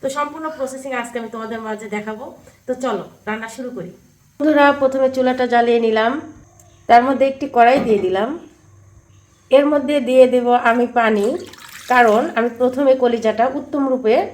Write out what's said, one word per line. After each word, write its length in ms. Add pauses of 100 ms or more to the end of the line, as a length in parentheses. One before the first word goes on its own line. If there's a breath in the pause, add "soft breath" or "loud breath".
তো 40 (100)
সম্পূর্ণ 300 (100)
প্রসেসিং 340 (120)
আজকে 180
আমি 140
তোমাদের 320
মাঝে 200 (100)
দেখাবো। 280 (420 soft breath)
তো 60 (120)
চলো 200 (220)
রান্না 300
শুরু 200
করি। 140 (500)
বন্ধুরা, 260 (140)
প্রথমে 360
চুলাটা 360
জ্বালিয়ে 340
নিলাম, 260 (760)
তার 180
মধ্যে 260
একটি 140 (100)
কড়াই 300
দিয়ে 200
দিলাম, 220 (1200)
এর 220
মধ্যে 240 (120)
দিয়ে 160 (100)
দেব 120 (240)
আমি 160 (120)
পানি, 280 (680)
কারণ 300 (160)
আমি 100 (120)
প্রথমে 320 (100)
কলিজাটা 420 (140)
উত্তম 240 (100)
রূপে 220 (200)